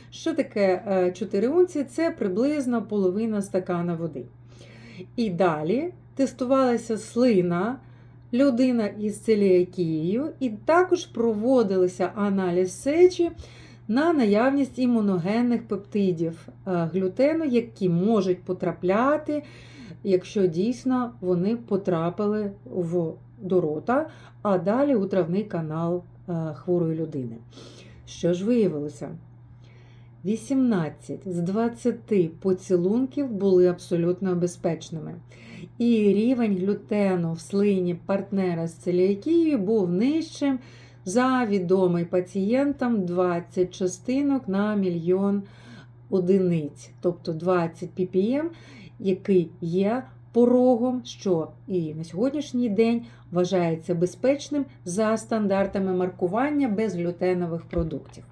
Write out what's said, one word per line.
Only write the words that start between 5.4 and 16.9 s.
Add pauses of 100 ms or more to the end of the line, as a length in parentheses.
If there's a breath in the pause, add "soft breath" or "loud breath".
тестувалася
слина, (540 loud breath)
людина
із
целіакією, (100)
і
також
проводилися
аналіз
сечі (560 loud breath)
на
наявність
імуногенних
пептидів,
е,